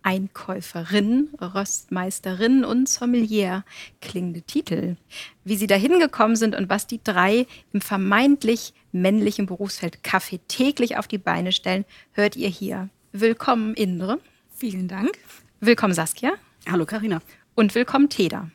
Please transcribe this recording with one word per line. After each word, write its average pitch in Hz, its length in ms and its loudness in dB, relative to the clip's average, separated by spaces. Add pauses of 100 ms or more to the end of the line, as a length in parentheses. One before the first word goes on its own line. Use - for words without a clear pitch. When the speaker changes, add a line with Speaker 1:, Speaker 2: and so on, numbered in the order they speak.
Speaker 1:
Einkäuferin, 196 1300 -2 (100)
Röstmeisterin 190 1200 0
und 247 240 2
Sommelier. 214 760 0 (360)
Klingende 175 420 -8
Titel. 180 540 -4 (480)
Wie 202 120 -2
sie 196 100 -2
dahin 202 320 6
gekommen 233 380 4
sind 220 180 2
und 190 140 -2
was 202 180 0
die - 160 -10
drei 202 440 2 (260)
im 202 80 0
vermeintlich 220 960 2 (180)
männlichen 202 540 2
Berufsfeld 185 580 -8
Kaffee 185 420 -2
täglich 254 520 0
auf 214 100 -6
die 208 100 -6
Beine 180 340 -2
stellen, 190 340 -2 (260)
hört 208 240 0
ihr - 140 -2
hier. 185 400 -8 (220)
Willkommen, 226 640 0
Indre. 185 440 -2 (360)
Speaker 2:
Vielen 190 340 -6
Dank. 190 300 -4 (420)
Speaker 1:
Willkommen, 214 340 4
Saskia. 170 400 -2 (360)
Speaker 3:
Hallo, 175 140 2
Carina. 202 380 -4 (320)
Speaker 1:
Und 214 200 4
willkommen, 277 360 4
Teda. 165 440 -2